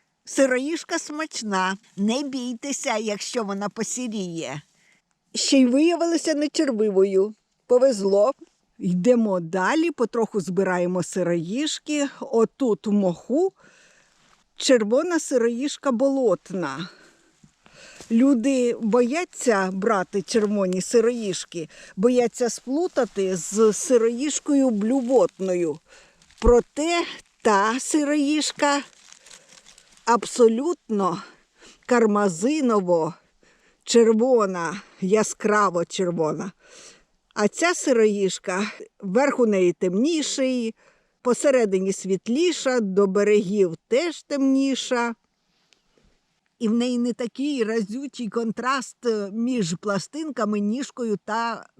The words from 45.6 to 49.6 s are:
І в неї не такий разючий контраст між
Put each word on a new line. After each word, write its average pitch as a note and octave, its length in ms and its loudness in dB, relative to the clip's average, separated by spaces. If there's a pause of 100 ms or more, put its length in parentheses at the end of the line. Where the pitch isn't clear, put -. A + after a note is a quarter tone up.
І A#3 80 -2
в G#3+ 60 0
неї A#3+ 240 0
не A#3+ 160 -2
такий C4 500 -4
разючий A3+ 680 -6
контраст A#3 680 -4 (340)
між A3+ 500 -2